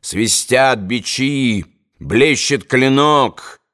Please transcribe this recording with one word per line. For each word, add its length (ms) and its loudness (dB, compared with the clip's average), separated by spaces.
Свистят 800 0
бичи, 840 -4
блещет 640 0
клинок. 960 0